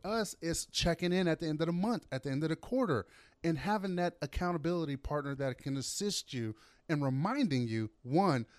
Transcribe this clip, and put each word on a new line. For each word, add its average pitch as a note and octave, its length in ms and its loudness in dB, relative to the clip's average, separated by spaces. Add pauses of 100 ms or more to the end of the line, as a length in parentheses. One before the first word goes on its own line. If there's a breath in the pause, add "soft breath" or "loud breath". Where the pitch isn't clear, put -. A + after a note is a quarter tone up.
us, G#3+ 360 -2
it's E3 260 -2
checking F3 440 0
in F#3 160 2
at D#3 140 2
the E3 60 -2
end D3+ 120 0
of D#3+ 80 2
the E3+ 60 0
month, G#3 360 0
at C3+ 140 -4
the C#3 80 -2
end C#3+ 120 0
of D#3 80 0
the D#3 40 0
quarter, F3+ 500 0 (380 soft breath)
and E3 140 2
having F#3+ 400 0
that F3 240 0
accountability E3 720 -2
partner C#3 400 -4
that C3+ 220 -2
can C#3 180 -4
assist - 580 -4
you A2+ 220 -2 (320 soft breath)
in D3 160 0
reminding C#3 640 2
you, A2 240 -2 (120)
one, C#3 420 2 (140 soft breath)